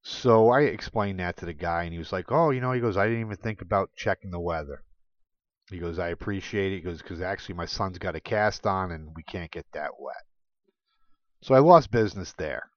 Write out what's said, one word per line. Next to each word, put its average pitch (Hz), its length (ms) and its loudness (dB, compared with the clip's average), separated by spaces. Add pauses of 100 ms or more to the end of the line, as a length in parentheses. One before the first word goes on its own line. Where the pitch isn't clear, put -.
So 113 480 6
I 131 120 6
explained 101 580 -2
that 87 180 -4
to - 80 -10
the 85 80 -8
guy, 85 300 -2
and 85 100 -6
he 85 60 -8
was 82 120 -8
like, 92 200 -4
"Oh, 151 200 4
you 127 100 -2
know," 127 100 -2
he 123 80 -2
goes, 110 180 0
"I 98 80 4
didn't 113 160 0
even 107 160 -6
think 110 240 -8
about 95 340 -2
checking 98 360 -4
the 87 80 -6
weather." 78 440 -6 (880)
He 92 80 -12
goes, 85 220 -6
"I 85 80 -2
appreciate 98 640 -4
it." 98 60 -4
He 82 40 -10
goes, 82 200 -8
"'Cause 85 200 -10
actually 92 340 -6
my 85 100 -6
son's 92 320 -6
got 87 180 -6
a 82 60 -8
cast 107 440 0
on, 95 260 0
and 78 240 -12
we 80 80 -12
can't 87 280 -10
get 80 220 -10
that 73 260 -8
wet." 67 240 -12 (1200)
So - 120 2
I 135 60 10
lost 160 320 10
business 101 420 0
there. 73 440 -8